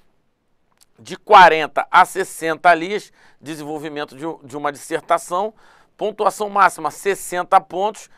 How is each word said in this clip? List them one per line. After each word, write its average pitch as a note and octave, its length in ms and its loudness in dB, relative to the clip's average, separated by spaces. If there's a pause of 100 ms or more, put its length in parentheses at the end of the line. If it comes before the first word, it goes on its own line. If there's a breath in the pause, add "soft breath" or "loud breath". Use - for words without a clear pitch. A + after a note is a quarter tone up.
(1000)
de C#3 180 -16
quarenta D#3+ 760 6
a F3+ 140 6
sessenta E3+ 680 0
linhas, F3+ 360 -6 (300 soft breath)
desenvolvimento D3 760 -12
de, C#3+ 320 -12
de B2+ 80 -16
uma D3 160 -6
dissertação, E3+ 840 -6 (420 soft breath)
pontuação G3+ 540 -4
máxima F3 400 0
sessenta F3+ 680 -2
pontos, G3 600 -6